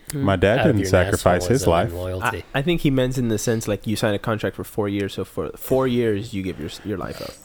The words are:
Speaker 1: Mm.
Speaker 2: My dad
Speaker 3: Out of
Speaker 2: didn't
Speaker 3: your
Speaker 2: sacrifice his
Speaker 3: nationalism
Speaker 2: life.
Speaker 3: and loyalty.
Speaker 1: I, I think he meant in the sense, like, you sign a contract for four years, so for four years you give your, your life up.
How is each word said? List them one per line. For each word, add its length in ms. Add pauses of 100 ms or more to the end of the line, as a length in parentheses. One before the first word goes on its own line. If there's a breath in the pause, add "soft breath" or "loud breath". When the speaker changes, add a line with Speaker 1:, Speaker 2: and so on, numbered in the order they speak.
Speaker 1:
Mm. 120
Speaker 2:
My 140
dad 240
Speaker 3:
Out 0
of 80
Speaker 2:
didn't 140
Speaker 3:
your 80
Speaker 2:
sacrifice 580
his 180
Speaker 3:
nationalism 60
Speaker 2:
life. 160
Speaker 3:
and 100 (240)
loyalty. 320
Speaker 1:
I, 60
I 20
think 200
he 100
meant 260
in 120
the 100
sense, 280
like, 200
you 80
sign 180
a 60
contract 380
for 80
four 240
years, 240
so 100
for 320
four 320
years 460
you 100
give 160
your, 100 (140)
your 140
life 240
up. 100 (140)